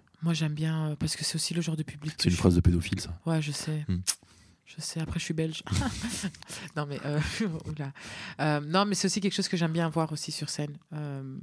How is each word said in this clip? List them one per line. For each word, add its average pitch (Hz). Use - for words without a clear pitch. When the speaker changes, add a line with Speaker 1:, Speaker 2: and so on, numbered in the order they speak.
Speaker 1:
Moi, 165
j'aime 156
bien, 156
euh, 147
parce 151
que -
c'est -
aussi 165
le 170
genre 160
de 156
public 151
que -
Speaker 2:
C'est -
une 87
Speaker 1:
je -
Speaker 2:
phrase 90
Speaker 1:
suis. 87
Speaker 2:
de 87
pédophile, 87
ça. -
Speaker 1:
Ouais, 160
je 147
sais. 151
Speaker 2:
Hmm. 90
Speaker 1:
Je -
sais, -
après, 160
je -
suis 165
belge. 160
<laughs> -
Non, 147
mais, 143
euh, 147
<laughs> 165
oula. 147
Euh, 147
non, 165
mais 202
c'est 190
aussi 190
quelque 185
chose 196
que -
j'aime 165
bien 165
voir 160
aussi 151
sur 151
scène. 147
Euh, 139